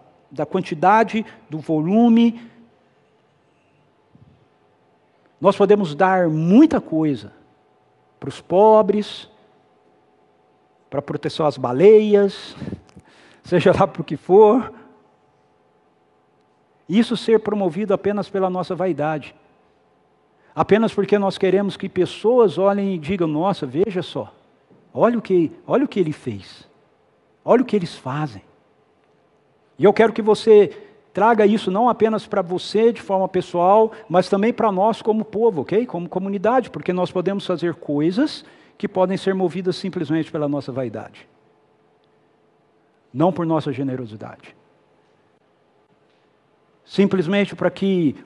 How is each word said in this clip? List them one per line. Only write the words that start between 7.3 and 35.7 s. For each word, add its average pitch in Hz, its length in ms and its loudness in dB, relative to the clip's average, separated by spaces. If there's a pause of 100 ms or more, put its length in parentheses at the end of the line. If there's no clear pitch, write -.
para 139 100 -12
os - 120 -16
pobres, 208 880 2 (1600)
para 139 120 -4
proteção 156 440 -6
às 135 120 0
baleias, 202 960 4 (440)
<laughs> - 440 -20
seja 180 280 2
lá 165 160 4
para - 140 -10
o - 40 -8
que 147 120 -8
for. 214 560 4 (2250)
Isso 226 260 0
ser 220 260 2
promovido 202 520 -4
apenas 196 360 -4
pela 190 200 -2
nossa 180 240 -6
vaidade. 156 600 -6 (1200)
Apenas 196 380 0
porque 202 260 0
nós 196 180 -4
queremos 190 400 -2
que 190 100 -10
pessoas 196 680 0
olhem 196 380 0
e - 20 -6
digam: 165 300 -4
"Nossa, 160 380 -4
veja 175 360 -4
só, - 320 -10 (580)
olha 214 280 0
o - 20 -10
que, 175 300 0 (160)
olha 226 180 0
o - 20 -6
que - 120 -6
ele 156 140 0
fez, - 540 -14 (800)
olha 208 160 4
o - 40 -2
que - 100 -4
eles 175 200 -4
fazem." 131 460 -8 (1400)
E 139 60 -4
eu 196 100 6
quero 220 180 4
que 226 100 -6
você 208 540 4 (380)
traga 214 320 2
isso 202 260 -2
não 226 180 0
apenas 220 380 -2
para 202 140 -4
você 185 500 0
de - 100 -10
forma 190 260 -2
pessoal, 185 640 2 (180)
mas 175 200 2
também 208 240 0
para 247 180 0
nós 202 300 -2
como 214 240 -2
povo, 208 360 -2
ok? 202 240 -2